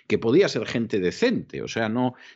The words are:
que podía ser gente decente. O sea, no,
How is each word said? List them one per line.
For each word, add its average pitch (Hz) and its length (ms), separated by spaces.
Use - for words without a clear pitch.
que 143 140
podía 151 280
ser 117 200
gente 110 320
decente. 90 640
O - 40
sea, 113 220
no, 123 240